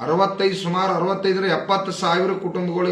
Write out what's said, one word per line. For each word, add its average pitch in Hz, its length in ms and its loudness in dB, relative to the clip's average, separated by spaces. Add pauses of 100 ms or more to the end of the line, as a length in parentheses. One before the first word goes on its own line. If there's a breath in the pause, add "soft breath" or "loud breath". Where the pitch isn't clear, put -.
ಅರವತ್ತೈದು, 190 640 0
ಸುಮಾರು 185 340 0
ಅರವತ್ತೈದರ 190 480 0 (120)
ಎಪ್ಪತ್ತು 190 340 -2 (120)
ಸಾವಿರ 185 280 2 (140)
ಕುಟುಂಬಗಳು 180 460 -2